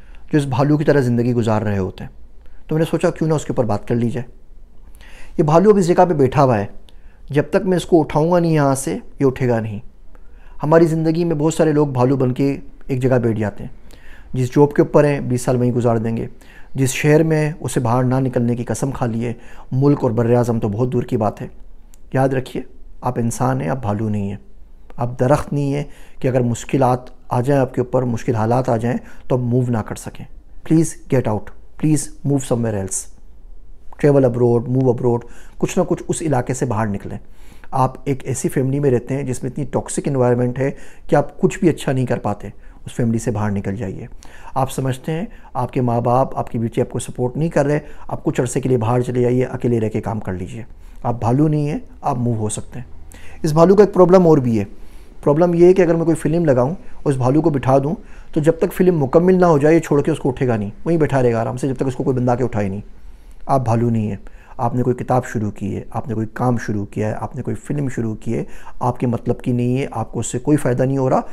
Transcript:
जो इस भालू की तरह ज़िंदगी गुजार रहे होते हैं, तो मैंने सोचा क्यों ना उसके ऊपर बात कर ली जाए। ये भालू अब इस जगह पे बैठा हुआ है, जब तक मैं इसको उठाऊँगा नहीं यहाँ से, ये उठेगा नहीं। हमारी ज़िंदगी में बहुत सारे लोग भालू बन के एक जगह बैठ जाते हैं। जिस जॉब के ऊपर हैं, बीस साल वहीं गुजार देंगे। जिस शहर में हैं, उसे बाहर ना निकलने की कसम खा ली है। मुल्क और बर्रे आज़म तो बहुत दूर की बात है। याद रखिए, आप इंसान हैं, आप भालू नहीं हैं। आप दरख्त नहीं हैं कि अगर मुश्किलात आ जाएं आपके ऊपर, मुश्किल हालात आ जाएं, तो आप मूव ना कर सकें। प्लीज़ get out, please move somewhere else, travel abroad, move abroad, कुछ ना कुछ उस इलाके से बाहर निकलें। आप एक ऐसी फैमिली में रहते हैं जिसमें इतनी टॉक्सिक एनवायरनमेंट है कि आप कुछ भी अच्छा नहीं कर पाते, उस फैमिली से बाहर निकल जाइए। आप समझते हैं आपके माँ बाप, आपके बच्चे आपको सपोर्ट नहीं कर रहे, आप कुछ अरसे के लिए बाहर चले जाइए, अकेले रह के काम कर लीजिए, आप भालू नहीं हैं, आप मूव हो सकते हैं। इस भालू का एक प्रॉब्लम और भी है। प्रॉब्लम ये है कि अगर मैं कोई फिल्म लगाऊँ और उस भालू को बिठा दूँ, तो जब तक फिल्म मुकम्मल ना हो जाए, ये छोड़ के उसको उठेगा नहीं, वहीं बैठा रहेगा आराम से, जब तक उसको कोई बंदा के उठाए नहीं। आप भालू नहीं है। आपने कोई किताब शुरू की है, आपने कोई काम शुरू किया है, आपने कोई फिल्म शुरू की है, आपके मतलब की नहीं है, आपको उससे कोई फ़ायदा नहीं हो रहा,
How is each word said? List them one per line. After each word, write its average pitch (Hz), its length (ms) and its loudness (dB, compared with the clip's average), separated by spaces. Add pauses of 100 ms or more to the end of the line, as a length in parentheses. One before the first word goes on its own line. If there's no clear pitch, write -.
(320)
जो 156 60 6
इस 143 80 0
भालू 143 320 2
की 151 60 0
तरह 147 160 4
ज़िंदगी 120 320 2
गुजार 110 300 2
रहे 104 160 0
होते 92 260 -4
हैं, - 60 -12 (580)
तो 156 60 -2
मैंने 160 120 2
सोचा 165 240 0
क्यों 160 180 -2
ना 160 60 2
उसके 143 180 -4
ऊपर 120 120 0
बात 104 240 -2
कर 127 60 0
ली 117 160 0
जाए। 120 140 -6 (1040)
ये - 120 0
भालू 170 300 6
अब 196 60 6
इस 180 80 2
जगह 175 180 6
पे 175 100 2
बैठा 135 280 4
हुआ 127 140 4
है, 101 120 -2 (640)
जब 143 180 0
तक 196 160 2
मैं 185 100 2
इसको 165 240 4
उठाऊँगा 160 400 2
नहीं 165 140 2
यहाँ 143 200 4
से, 165 200 -4
ये - 300 -6
उठेगा 127 360 2
नहीं। 107 200 -6 (800)
हमारी 165 260 6
ज़िंदगी 160 380 0
में 165 140 0
बहुत 156 160 0
सारे 156 180 2
लोग 147 200 2
भालू 127 240 2
बन 131 140 2
के 139 180 0 (420)
एक 135 100 0
जगह 127 180 2
बैठ 113 200 0
जाते 104 260 -4
हैं। 139 60 -12 (640)
जिस 127 180 -2
जॉब 147 200 6
के 170 100 4
ऊपर 147 240 4
हैं, 139 220 0
बीस 123 160 -2
साल 131 120 2
वहीं 123 160 2
गुजार 117 260 2
देंगे। 113 300 -4 (480)
जिस 131 160 0
शहर 151 300 4
में 160 140 2
हैं, 151 240 0
उसे 131 200 -2
बाहर 127 240 2
ना 127 160 2
निकलने 123 360 0
की 120 80 -4
कसम 139 260 -2
खा 127 160 -4
ली 113 160 -2
है। 117 140 -4 (380)
मुल्क 139 300 4
और 123 80 2
बर्रे 117 240 4
आज़म 117 240 2
तो 113 80 0
बहुत 113 200 0
दूर 123 160 -2
की 127 120 -4
बात 107 240 -2
है। - 100 -12 (640)
याद 135 200 2
रखिए, - 300 -6 (400)
आप 127 140 -2
इंसान 127 420 0
हैं, 151 100 -4
आप 131 120 -4
भालू 107 260 -2
नहीं 104 200 -2
हैं। 98 100 -8 (600)
आप 123 220 -4
दरख्त 135 320 2
नहीं 143 200 0
हैं 143 160 -4 (340)
कि 135 60 2
अगर 127 140 2
मुश्किलात 127 720 0 (200)
आ 123 80 0
जाएं 139 180 2
आपके 131 220 0
ऊपर, 127 240 0
मुश्किल 120 320 -2
हालात 117 320 2
आ 120 80 2
जाएं, 120 220 0 (320)
तो 139 60 2
आप 123 60 0
मूव 123 280 0
ना 110 120 0
कर - 140 -8
सकें। - 300 -12 (380)
प्लीज़ 160 300 4 (140)
get 127 200 2
out, 104 220 -4 (320)
please 151 260 2 (180)
move 139 180 0
somewhere 113 400 -2
else, - 180 -6 (960)
travel 139 300 6
abroad, 120 380 2
move 127 260 2
abroad, 120 340 0 (320)
कुछ - 180 0
ना 180 60 4
कुछ 170 180 -2
उस - 200 -4
इलाके 135 320 0
से 135 120 -2
बाहर 110 220 0
निकलें। - 300 -6 (560)
आप 131 340 0
एक 131 180 -2
ऐसी 135 220 -4
फैमिली 135 320 0
में 143 100 4
रहते 123 240 0
हैं 139 120 -4
जिसमें 131 240 -6
इतनी 135 140 -6
टॉक्सिक - 440 -4
एनवायरनमेंट 123 500 2
है 135 120 0 (380)
कि 156 80 4
आप - 240 0
कुछ - 200 2
भी 180 80 4
अच्छा 143 240 -2
नहीं 131 140 0
कर 120 120 -2
पाते, 101 340 -6 (340)
उस - 80 -14
फैमिली 117 240 0
से 120 120 -4
बाहर 107 200 -2
निकल 98 260 -4
जाइए। 95 320 -8 (480)
आप 131 120 0
समझते 131 440 -4
हैं - 160 -4 (280)
आपके 131 240 -2
माँ 120 220 0
बाप, 127 340 2
आपके 127 220 -6
बच्चे 113 220 -2
आपको 120 180 -2
सपोर्ट 123 380 -6
नहीं 156 140 -2
कर 147 160 2
रहे, 147 140 0 (300)
आप - 120 -8
कुछ 151 180 -2
अरसे 127 200 0
के 127 80 -2
लिए 127 100 4
बाहर 120 240 2
चले 123 200 0
जाइए, 123 200 2
अकेले 120 360 0
रह 110 100 0
के 107 120 -4
काम 107 200 -4
कर 95 120 -6
लीजिए, 92 320 -8 (400)
आप 120 180 -2
भालू 131 260 4
नहीं 151 200 0
हैं, 247 140 -4 (220)
आप 143 140 -2
मूव 120 200 0
हो 107 100 -2
सकते - 300 -8
हैं। 120 80 -12 (580)
इस 156 80 0
भालू 170 220 8
का 202 100 8
एक 196 80 6
प्रॉब्लम 180 340 8
और 156 140 8
भी 120 160 0
है। 101 80 0 (580)
प्रॉब्लम 170 320 4
ये 170 120 8
है 185 60 10
कि 190 100 6
अगर 165 140 4
मैं 165 80 0
कोई 160 120 4
फिल्म 170 280 0
लगाऊँ 127 260 4
और - 420 -4
उस 131 60 0
भालू 131 240 4
को 165 80 4
बिठा 131 280 4
दूँ, 143 180 -2 (380)
तो 160 60 2
जब 156 200 4
तक 185 100 2
फिल्म 180 240 4
मुकम्मल 160 400 4
ना 180 120 6
हो 165 120 6
जाए, 151 160 6
ये 165 60 6
छोड़ 147 220 2
के 165 80 0
उसको 147 180 -2
उठेगा 123 280 0
नहीं, 104 160 -4 (140)
वहीं 165 120 2
बैठा 139 220 2
रहेगा 117 200 4
आराम 117 160 -4
से, 139 120 -2
जब 131 80 -2
तक 135 100 -2
उसको 131 180 -4
कोई 135 100 2
बंदा 123 200 2
के 123 100 -2
उठाए 107 240 -2
नहीं। 98 140 -6 (640)
आप 139 120 2
भालू 117 300 2
नहीं 110 180 0
है। 101 120 -6 (400)
आपने 123 220 -2
कोई 123 120 2
किताब 127 300 -2
शुरू 107 260 -4
की 98 160 -8
है, 98 260 -6
आपने 113 220 -6
कोई 110 120 -2 (100)
काम 123 220 0
शुरू 104 260 -4
किया 107 240 -4
है, 110 80 -4
आपने 120 260 -8
कोई 120 120 -4
फिल्म 143 340 -4
शुरू 113 260 -4
की 147 180 -6
है, - 140 -4 (360)
आपके 120 240 -2
मतलब 117 340 -2
की 127 120 -2
नहीं 120 240 0
है, 139 160 -2
आपको 113 280 -6
उससे 120 180 -4
कोई 147 180 2
फ़ायदा 131 280 0
नहीं 135 140 0
हो 131 100 2
रहा, 233 140 2 (100)